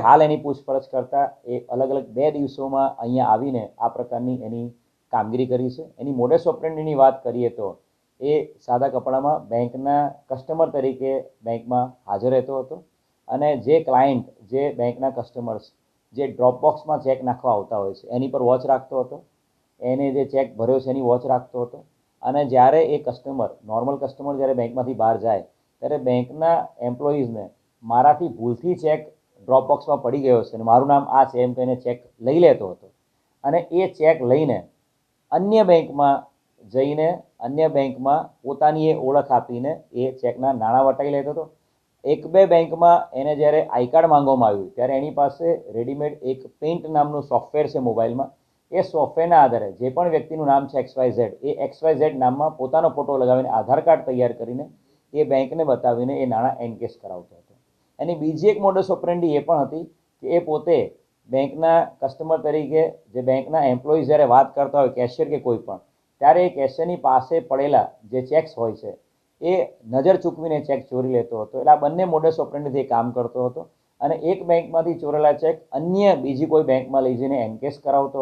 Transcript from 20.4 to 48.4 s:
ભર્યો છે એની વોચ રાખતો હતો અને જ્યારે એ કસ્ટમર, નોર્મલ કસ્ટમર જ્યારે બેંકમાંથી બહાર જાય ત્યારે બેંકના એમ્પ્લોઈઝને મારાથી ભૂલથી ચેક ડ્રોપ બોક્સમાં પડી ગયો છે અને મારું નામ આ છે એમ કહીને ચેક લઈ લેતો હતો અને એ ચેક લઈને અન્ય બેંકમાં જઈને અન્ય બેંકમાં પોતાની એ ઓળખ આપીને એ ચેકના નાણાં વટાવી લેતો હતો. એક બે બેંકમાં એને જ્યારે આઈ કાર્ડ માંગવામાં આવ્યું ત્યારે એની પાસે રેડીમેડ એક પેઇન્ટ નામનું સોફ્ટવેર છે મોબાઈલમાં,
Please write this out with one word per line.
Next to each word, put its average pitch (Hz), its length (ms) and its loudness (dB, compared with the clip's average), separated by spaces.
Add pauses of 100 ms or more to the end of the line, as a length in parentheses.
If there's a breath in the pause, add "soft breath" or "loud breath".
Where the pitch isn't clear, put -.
ભર્યો 127 260 0
છે 131 80 -6
એની 131 180 -2
વોચ 123 160 2
રાખતો 127 380 -2
હતો 135 160 -12 (440)
અને 139 260 -2
જ્યારે 131 320 6 (120)
એ 147 60 -2
કસ્ટમર, 127 500 -6 (140)
નોર્મલ 120 340 -4
કસ્ટમર 139 400 -8
જ્યારે 131 240 0
બેંકમાંથી 120 400 -4
બહાર 113 160 2
જાય 101 260 -2 (380)
ત્યારે 139 220 -4
બેંકના 127 540 0 (240)
એમ્પ્લોઈઝને 123 640 -4 (380)
મારાથી 139 540 2
ભૂલથી 120 380 -2
ચેક 156 260 0 (460)
ડ્રોપ 131 200 4
બોક્સમાં 143 360 0
પડી 135 220 -2
ગયો 120 180 6
છે - 120 -12
અને 113 160 -8
મારું 135 220 6
નામ 139 160 2
આ 135 160 4
છે 127 140 -8
એમ 123 160 0
કહીને 127 220 -2
ચેક 120 220 -6 (200)
લઈ 135 200 0
લેતો 131 340 6
હતો 95 140 -20 (560)
અને 151 160 0 (120)
એ 180 100 0 (120)
ચેક 156 240 4 (140)
લઈને 135 280 2 (720)
અન્ય 208 320 2
બેંકમાં 143 640 2 (380)
જઈને 143 460 0 (300)
અન્ય 147 300 0
બેંકમાં 135 560 0 (180)
પોતાની 151 460 0
એ 156 100 2
ઓળખ 139 320 0
આપીને 123 400 -2 (220)
એ 123 140 -2 (140)
ચેકના 127 320 -2
નાણાં 120 340 2
વટાવી 143 280 0
લેતો 139 160 -4
હતો. 156 120 -8 (600)
એક 147 240 0
બે 185 200 6
બેંકમાં 170 640 4
એને 143 220 -2
જ્યારે 151 260 4
આઈ 123 320 -2
કાર્ડ 165 200 6
માંગવામાં 135 360 4
આવ્યું 98 260 -4
ત્યારે 131 220 -2
એની 143 220 -6
પાસે 143 280 -2 (260)
રેડીમેડ 143 480 -6
એક 131 200 -6 (180)
પેઇન્ટ 160 300 -4
નામનું 147 340 0
સોફ્ટવેર 143 460 -2
છે 147 100 -6
મોબાઈલમાં, 117 500 -2 (420)